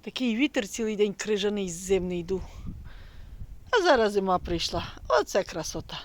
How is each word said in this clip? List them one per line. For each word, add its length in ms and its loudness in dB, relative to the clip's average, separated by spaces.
Такий 340 -2
вітер 320 2
цілий 280 -2
день 180 4
крижаний, 560 0
зимний 540 0
дув. 200 -2
А 120 4
зараз 300 6
зима 280 2
прийшла. 480 -2
Оце 360 4
красота. 600 -8